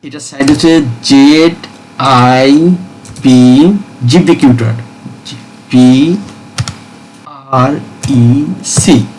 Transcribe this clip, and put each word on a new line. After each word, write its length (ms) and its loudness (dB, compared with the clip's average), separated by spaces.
এটা 180 -18
সাইট 320 -4
হচ্ছে 300 2
জেড 500 2
আই 760 2
পি 520 4
জিপ 200 2
রিক্রুটার, 460 0
পি 480 2
আর 280 -2
ই 360 2
সি। 380 0